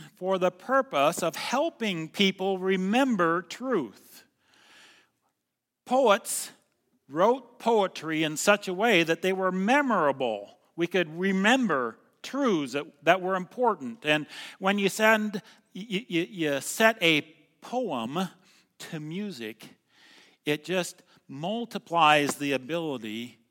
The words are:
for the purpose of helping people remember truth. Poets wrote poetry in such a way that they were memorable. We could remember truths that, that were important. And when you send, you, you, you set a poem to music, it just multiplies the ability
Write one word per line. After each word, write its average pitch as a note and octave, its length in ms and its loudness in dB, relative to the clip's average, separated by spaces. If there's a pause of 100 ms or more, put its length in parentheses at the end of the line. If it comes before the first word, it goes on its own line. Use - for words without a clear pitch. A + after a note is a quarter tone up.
(160)
for F#3+ 200 -2
the F3+ 140 2
purpose F3+ 720 0
of E3 140 -2
helping A3 760 -4
people F#3+ 480 0
remember F#3+ 800 0
truth. F3+ 840 -6 (1600)
Poets A#3 640 2 (580)
wrote G#3+ 500 0
poetry F3+ 640 0
in D#3 120 -4
such G3+ 320 2
a F#3 60 -4
way F#3+ 300 4
that E3 180 0
they F#3 100 0
were F#3+ 200 0
memorable. E3+ 1080 0 (160)
We E3+ 120 -2
could E3+ 320 -2
remember F#3+ 800 2 (260)
truths F#3+ 500 -2
that, C#3+ 120 -6 (200)
that F3+ 180 4
were F#3 140 -2
important. F3+ 680 -2
And D3+ 220 0 (320)
when G3 220 0
you G3 80 2
send, G#3+ 520 2 (320)
you, G#3 360 -6
you, E3+ 200 0
you D#3 320 -4
set A3 400 2
a D#3+ 220 4 (380)
poem E3+ 680 -4 (600)
to D#3+ 100 -10
music, D#3 640 -10 (800)
it D3 200 -4
just F3 380 -4 (260)
multiplies D3+ 1080 2
the C#3+ 180 -4
ability B2+ 840 -6 (120)